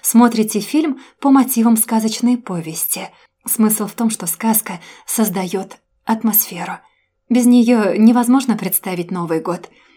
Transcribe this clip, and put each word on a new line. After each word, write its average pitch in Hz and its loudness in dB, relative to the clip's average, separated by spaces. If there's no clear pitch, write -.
смотрите 226 2
фильм 302 -2
по 277 2
мотивам 240 4
сказочной 220 0
повести. 180 -8
Смысл 214 0
в 208 -14
том, 226 -2
что 190 -6
сказка 220 -4
создаёт 190 -4
атмосферу. 208 -4
Без 240 2
неё 233 4
невозможно 240 4
представить 180 -6
Новый 170 -4
год. 175 -8